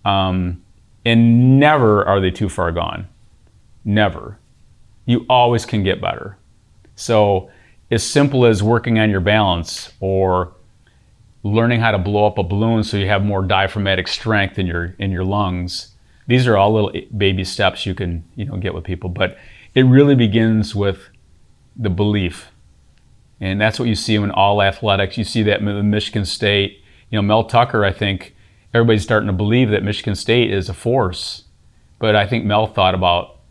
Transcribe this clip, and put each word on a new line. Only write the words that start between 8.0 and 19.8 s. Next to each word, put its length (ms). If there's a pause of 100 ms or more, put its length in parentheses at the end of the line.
simple 420
as 180
working 360
on 100
your 120
balance 800
or 540 (920)
learning 340
how 120
to 80
blow 260
up 140
a 40
balloon 400
so 140
you 80
have 180
more 200
diaphragmatic 640
strength 500
in 80
your, 320
in 140
your 120
lungs. 680 (320)
These 220
are 100
all 160
little 180 (240)
baby 280
steps 420
you 80
can, 300 (120)
you 100
know, 120
get 160
with 100
people, 280
but 260 (380)
it 80